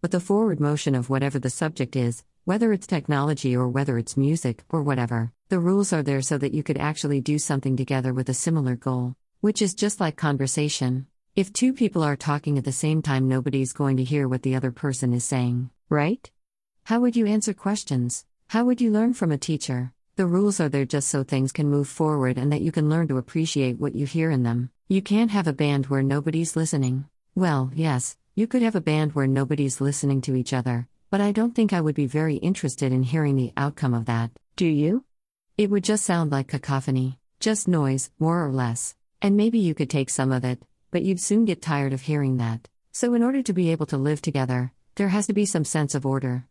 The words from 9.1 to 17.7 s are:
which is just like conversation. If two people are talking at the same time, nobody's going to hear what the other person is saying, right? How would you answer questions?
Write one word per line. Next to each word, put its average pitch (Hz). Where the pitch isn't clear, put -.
which 214
is 190
just -
like 160
conversation. 135
If 196
two 254
people 196
are 147
talking 147
at 120
the 139
same 156
time, 131
nobody's 131
going 135
to 131
hear 139
what 127
the 131
other 131
person 127
is 120
saying, 123
right? 156
How 226
would 240
you 226
answer 208
questions? 135